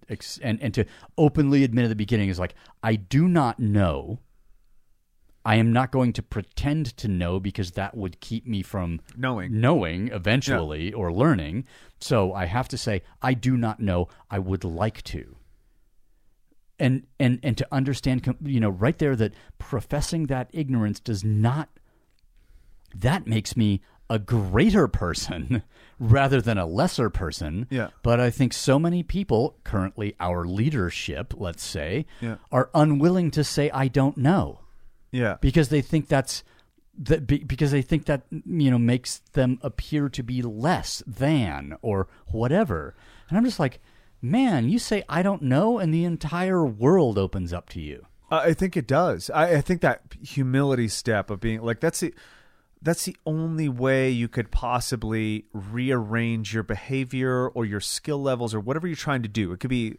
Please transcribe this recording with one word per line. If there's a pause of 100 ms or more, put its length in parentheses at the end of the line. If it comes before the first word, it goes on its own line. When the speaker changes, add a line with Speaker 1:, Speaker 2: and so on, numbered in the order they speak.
Speaker 1:
ex-,
and,
and
to (320)
openly
admit
at
the
beginning
is
like, (260)
"I
do
not
know. (1300)
I
am
not
going
to
pretend
to
know
because
that
would
keep
me
from (160)
Speaker 2:
Knowing.
Speaker 1:
knowing
eventually
Speaker 2:
Yeah.
Speaker 1:
or
learning. (340)
So
I
have
to
say, (180)
I
do
not
know. (220)
I
would
like
to." (1400)
And, (140)
and,
and
to
understand,
com-,
you
know,
right
there
that (260)
professing
that
ignorance
does
not, (1300)
that
makes
me (280)
a
greater
person (180)
<laughs>
rather
than
a
lesser
person.
Speaker 2:
Yeah. (140)
Speaker 1:
But
I
think
so
many
people,
currently
our
leadership,
let's
say, (160)
Speaker 2:
Yeah. (140)
Speaker 1:
are
unwilling
to
say,
"I
don't
know." (500)
Speaker 2:
Yeah.
Speaker 1:
Because
they
think
that's, (540)
that
be-,
because
they
think
that, (180)
you
know,
makes (160)
them
appear
to
be
less
than
or (200)
whatever. (320)
And
I'm
just
like, (400)
"Man,
you
say,
'I
don't
know,'
and
the
entire
world
opens
up
to
you." (260)
Speaker 2:
Uh,
I
think
it
does.
I,
I
think
that
humility
step
of
being,
like,
that's
the, (680)
that's
the
only
way
you
could
possibly
rearrange
your
behavior
or
your
skill
levels
or
whatever
you're
trying
to
do.
It
could
be,